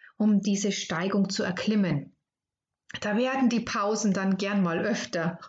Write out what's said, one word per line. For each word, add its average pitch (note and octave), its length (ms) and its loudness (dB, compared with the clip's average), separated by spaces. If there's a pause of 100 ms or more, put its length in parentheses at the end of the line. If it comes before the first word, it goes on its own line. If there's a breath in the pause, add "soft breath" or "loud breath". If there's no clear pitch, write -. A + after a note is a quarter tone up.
(160 soft breath)
um G#3+ 260 4
diese G3+ 300 0
Steigung F#3+ 580 -2
zu - 140 -2
erklimmen. F#3 720 -2 (840)
Da G#3 160 -2
werden C4 320 2
die A3+ 100 2
Pausen G#3 540 0
dann F#3+ 240 0
gern G3 260 0
mal E3+ 160 0
öfter F3 680 -2